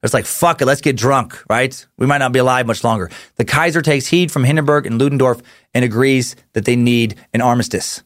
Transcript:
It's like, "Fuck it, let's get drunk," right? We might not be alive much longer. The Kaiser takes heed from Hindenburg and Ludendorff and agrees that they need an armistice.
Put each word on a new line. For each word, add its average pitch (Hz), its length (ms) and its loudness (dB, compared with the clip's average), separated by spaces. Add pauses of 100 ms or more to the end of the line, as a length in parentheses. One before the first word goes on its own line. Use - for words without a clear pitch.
It's - 100 -2
like, 113 120 0
"Fuck - 360 -2
it, 131 40 0
let's 139 140 2
get 135 160 0
drunk," 127 540 -2
right? 127 360 -2 (120)
We 127 80 -2
might 143 140 2
not 131 120 0
be 131 80 2
alive 127 280 2
much 113 160 -4
longer. 110 260 -2 (260)
The 113 100 -2
Kaiser 160 360 0
takes 143 260 0
heed 170 240 2
from 135 120 0
Hindenburg 147 420 2
and 113 140 -4
Ludendorff 131 420 2 (320)
and 127 100 2
agrees 127 520 0 (180)
that 104 120 -2
they 123 100 2
need 120 400 2 (180)
an 117 80 0
armistice. - 640 -2